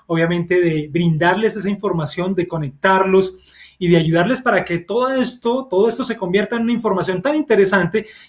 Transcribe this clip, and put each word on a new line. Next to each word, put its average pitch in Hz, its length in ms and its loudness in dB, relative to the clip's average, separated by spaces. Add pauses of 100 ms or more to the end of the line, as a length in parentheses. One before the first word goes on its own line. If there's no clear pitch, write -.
obviamente, 175 540 0
de 156 280 0
brindarles 175 680 0
esa 190 120 -4
información, 185 640 -4
de 180 140 -2
conectarlos 190 880 0 (440)
y 175 100 0
de 170 80 6
ayudarles 170 420 2
para 202 240 0
que 175 140 -4
todo 240 340 -2
esto, 262 580 -2
todo 202 200 2
esto 233 160 -4
se 220 100 -4
convierta 202 400 -2
en 226 60 -2
una 226 100 0
información 185 500 -2
tan 294 140 0
interesante 202 720 2 (240)